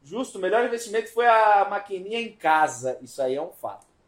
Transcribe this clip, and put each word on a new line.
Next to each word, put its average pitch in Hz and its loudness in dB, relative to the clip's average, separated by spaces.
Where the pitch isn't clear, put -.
Justo, 202 -8
o 196 -10
melhor 190 2
investimento 226 -4
foi 240 4
a 214 6
maquininha 202 -6
em 226 -10
casa. 139 0
Isso 135 -10
aí 131 0
é 143 -4
um 175 -10
fato. - -12